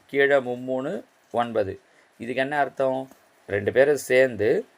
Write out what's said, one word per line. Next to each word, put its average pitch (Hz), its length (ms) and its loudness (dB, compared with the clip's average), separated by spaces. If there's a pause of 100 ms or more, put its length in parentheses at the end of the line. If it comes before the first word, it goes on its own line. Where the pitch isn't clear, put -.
கீழே 139 300 2
மும்மூணு 131 680 -4 (280)
ஒன்பது. 110 480 -2 (380)
இதுக்கு 120 240 -6
என்ன 143 180 -2
அர்த்தம்? 131 500 -2 (380)
ரெண்டு 101 240 -2
பேரும் 139 260 4
சேர்ந்து 127 680 2 (120)